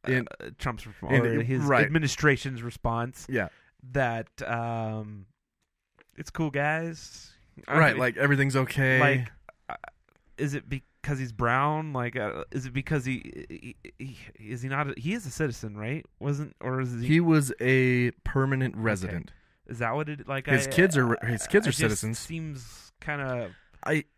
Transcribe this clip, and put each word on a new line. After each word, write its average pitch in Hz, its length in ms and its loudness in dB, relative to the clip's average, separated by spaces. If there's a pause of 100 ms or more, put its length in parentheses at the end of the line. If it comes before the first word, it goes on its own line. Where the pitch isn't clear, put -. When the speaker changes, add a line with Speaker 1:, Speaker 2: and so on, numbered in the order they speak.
Speaker 1:
In 127 220 0 (140)
Speaker 2:
Uh, - 160 -10
Trump's 123 280 -6
response, - 280 -4
Speaker 1:
in 127 120 6
Speaker 2:
or 113 160 0
his 127 220 0
Speaker 1:
right. 131 220 6
Speaker 2:
administration's 143 760 2
response. 117 680 -4
Speaker 1:
Yeah. 113 180 0 (460)
Speaker 2:
That, 117 340 0 (180)
um, 110 800 -4 (920)
it's 156 140 -12
cool, 156 200 -2
guys. 156 800 -4 (340)
I 143 140 2
Speaker 1:
Right, 147 140 8
Speaker 2:
mean, 113 80 -2
Speaker 1:
like, 123 160 2
everything's 139 400 4
okay. 131 420 4
Speaker 2:
like, 131 320 4 (380)
uh, - 60 -8 (600)
is 143 160 -2
it - 140 -8
because 139 500 -6
he's 131 140 -6
brown? 143 600 0
Like, 123 240 -4
uh, 104 340 -4
is 131 140 -4
it 127 80 -10
because 135 320 -2
he, - 440 -6
he, - 260 -16 (220)
he, 127 200 -14 (340)
is 120 100 -8
he 127 60 -8
not? 139 220 -2
A, - 80 -6
he 151 160 -4
is 226 120 -6
a 131 60 -10
citizen, 113 460 -4
right? 117 280 -6 (140)
Wasn't, 143 400 -4
or 127 220 -4
is 127 100 -4
he? 117 160 -4
Speaker 1:
He 156 140 8
was 156 400 4
a 127 500 4 (140)
permanent 135 500 0
Speaker 2:
Okay. 107 80 -6
Speaker 1:
resident. 92 480 -2 (360)
Speaker 2:
Is 120 120 -10
that 117 140 -2
what 151 160 -4
it, 147 180 -10
like, 135 200 -6
Speaker 1:
His 139 180 4
Speaker 2:
I, 135 60 -6
Speaker 1:
kids 170 260 6
are, 120 260 4
his 113 220 -2
kids 214 220 4
Speaker 2:
it - 20 4
Speaker 1:
are - 20 2
Speaker 2:
just - 60 0
Speaker 1:
citizens. 113 400 0
Speaker 2:
seems 151 720 -10 (100)
kinda 131 500 -4 (340)
Speaker 1:
I 151 200 0 (120)